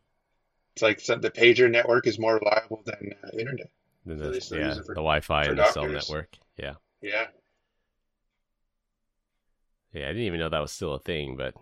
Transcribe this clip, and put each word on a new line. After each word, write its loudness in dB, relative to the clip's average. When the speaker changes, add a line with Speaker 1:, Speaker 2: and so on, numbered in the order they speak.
Speaker 1:
It's -2
like, 4
so 0
the -2
pager 8
network 2
is 0
more 4
reliable 0
than, -10
uh, -10
internet. -8
Speaker 2:
Than -8
Speaker 1:
So -6
Speaker 2:
the, -4
Speaker 1:
they -4
still -6
Speaker 2:
yeah, -2
Speaker 1:
use -4
it -12
for, -12
Speaker 2:
the -6
Wi-Fi 0
Speaker 1:
for 0
Speaker 2:
and 0
the 6
cell -4
Speaker 1:
doctors. -6
Speaker 2:
network. -10
Yeah. -10
Speaker 1:
Yeah. -4
Speaker 2:
Yeah, -8
I -6
didn't -4
even -2
know -2
that 0
was -6
still -6
a -8
thing, -6
but -8